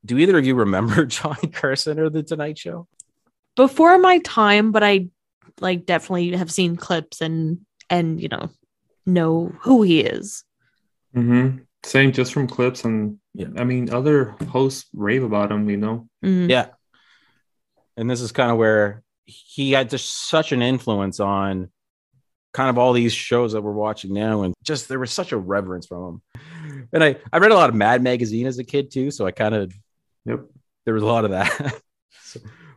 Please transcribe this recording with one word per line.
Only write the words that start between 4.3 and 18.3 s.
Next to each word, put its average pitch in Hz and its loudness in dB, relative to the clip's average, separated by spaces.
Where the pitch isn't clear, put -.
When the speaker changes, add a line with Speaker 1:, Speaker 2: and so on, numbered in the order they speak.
Speaker 2:
but 208 4
I, 196 2
like, 185 -4
definitely 175 -2
have 180 -4
seen 175 -2
clips - -6
and, 160 -4
and, 165 0
you - -8
know, - -8
know 170 2
who 247 6
he 175 6
is. - -4
Speaker 3:
Mm-hmm. 123 2
Same, 135 2
just 127 -2
from 139 -2
clips 123 -2
and, 107 -4
Speaker 1:
Yeah. 190 -10
Speaker 3:
I 120 -4
mean, 123 -2
other 131 0
hosts 131 -2
rave 107 -2
about 104 0
him, 104 -2
you 101 0
know? 110 -4
Speaker 2:
Mm-hmm. 180 0
Speaker 1:
Yeah. 123 2
And 117 -4
this 123 -4
is 113 -8